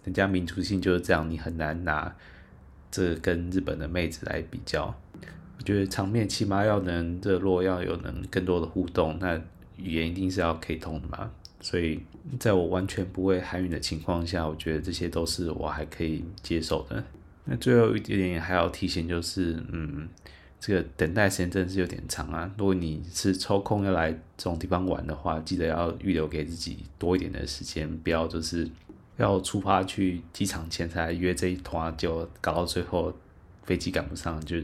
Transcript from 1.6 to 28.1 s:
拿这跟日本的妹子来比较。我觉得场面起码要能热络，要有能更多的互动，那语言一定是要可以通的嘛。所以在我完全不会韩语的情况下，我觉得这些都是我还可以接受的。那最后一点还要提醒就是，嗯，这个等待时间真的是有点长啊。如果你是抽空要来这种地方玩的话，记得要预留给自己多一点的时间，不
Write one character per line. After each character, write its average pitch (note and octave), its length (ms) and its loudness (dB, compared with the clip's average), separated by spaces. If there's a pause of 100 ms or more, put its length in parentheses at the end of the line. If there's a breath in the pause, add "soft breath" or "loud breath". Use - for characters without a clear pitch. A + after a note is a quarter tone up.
拿 D#2+ 320 -2 (760 loud breath)
这 F2 240 2
跟 F2 340 0
日 F#2 100 2
本 D#2 200 -2
的 D2+ 80 -4
妹 F2 200 0
子 D#2 200 -6
来 D#2 160 -2
比 - 200 -10
较。 D#2 300 -2 (640 loud breath)
我 - 60 -12
觉 G#2 160 2
得 G2 80 2
场 G2 200 0
面 G#2+ 220 2
起 - 160 0
码 G2 180 2
要 G#2 180 6
能 F2 420 0
热 F#2+ 160 4
络， F#2 240 4
要 F#2 180 2
有 F2 160 -2
能 E2 320 -6
更 F2+ 160 0
多 F2+ 140 4
的 E2 80 0
互 F2 200 0
动， D#2+ 320 2
那 E2+ 220 0 (360)
语 F2+ 160 -4
言 E2 140 2
一 E2+ 60 -2
定 F#2+ 160 0
是 F#2 100 -2
要 E2 160 4
可 - 160 -8
以 D#2 40 2
通 D#2 260 -6
的 C#2 60 -8
嘛。 A2 240 -8 (280)
所 - 200 -2
以 D#2+ 200 0 (400)
在 A2 140 4
我 F2 140 6
完 F#2 200 0
全 G2 200 -2
不 F#2+ 180 -2
会 F#2 160 4
韩 F2+ 220 -4
语 F2+ 60 0
的 D#2 100 -2
情 D#2+ 200 -4
况 E2+ 280 0
下， E2+ 200 0
我 D#2+ 80 -2
觉 D#2+ 180 -2
得 D#2 80 0
这 F2+ 100 -4
些 E2+ 180 -4
都 E2 160 0
是 E2 260 -2
我 D#2+ 160 -4
还 D2+ 180 -4
可 - 180 -6
以 D#2+ 200 -2 (200)
接 E2 180 0
受 - 260 0
的。 A2 160 -4 (420)
那 B2+ 120 -2
最 B2 220 6
后 A2 160 6
一 G#2+ 40 0
点 F#2 420 0
还 F#2 120 -2
要 F2 160 6
提 F#2 180 -2
醒 E2+ 200 0
就 E2+ 140 0
是， E2 480 0
嗯， D#2 380 -6 (520 loud breath)
这 - 140 0
个 F2 100 4 (120)
等 E2+ 180 2
待 G2+ 160 6
时 - 80 -2
间 F2+ 140 0
真 F#2+ 120 2
的 F2+ 60 -2
是 F#2+ 100 -2
有 F2+ 60 4
点 F2 220 -6
长 D2+ 220 -6
啊。 E2 280 -4
如 G2+ 80 2
果 F#2+ 80 6
你 D#2+ 380 0
是 F#2+ 240 2
抽 G2+ 240 2
空 G2+ 240 0
要 G2 80 2
来 E2 200 4
这 - 320 -10
种 E2+ 140 -2
地 E2+ 80 -4
方 F2+ 200 2
玩 E2 200 0
的 D#2 100 -4
话， D#2+ 260 -2
记 F2 160 -4
得 E2 100 2
要 E2+ 320 0
预 F#2+ 140 2
留 D#2 140 2
给 D2+ 180 -2
自 E2 100 -8
己 F2 300 -8 (120)
多 F2 180 2
一 - 40 4
点 D#2+ 120 -4
的 - 140 -4
时 - 200 -8
间， D#2+ 320 -4
不 D#2+ 120 -2